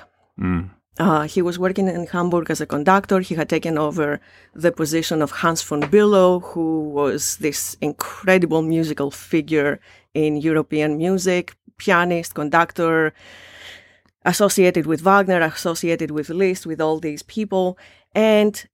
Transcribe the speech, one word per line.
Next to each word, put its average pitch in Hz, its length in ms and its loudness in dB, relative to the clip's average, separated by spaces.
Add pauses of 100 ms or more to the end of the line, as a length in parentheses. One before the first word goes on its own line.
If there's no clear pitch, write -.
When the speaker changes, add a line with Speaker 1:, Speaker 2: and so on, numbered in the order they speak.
(380)
Speaker 1:
Mm. 92 320 -2 (280)
Speaker 2:
Uh, 156 240 2
he 151 200 -2
was 175 160 -2
working 190 300 0
in 170 180 -4
Hamburg 175 440 0
as 156 100 -4
a 151 60 -6
conductor. 185 540 2
He 185 140 -6
had 156 140 -2
taken 165 300 -2
over 147 420 -2 (340)
the 165 180 0
position 160 500 -2
of 143 80 0
Hans 165 320 -2
von 147 200 -4
Bülow, 185 600 4
who 160 460 -4
was 143 500 -2
this - 420 -6
incredible 160 840 0
musical 160 480 -2
figure 147 680 -2 (340)
in 151 220 0
European 151 600 0
music, 180 600 -2 (220)
pianist, 175 560 0
conductor, 160 800 0 (1120)
associated 180 600 2
with 160 160 0
Wagner, 190 380 4
associated 165 720 -2
with 151 200 -6
Liszt, 185 360 0
with 160 140 -6
all 156 200 0
these 151 240 -8
people. 190 520 -2 (380)
And 214 580 2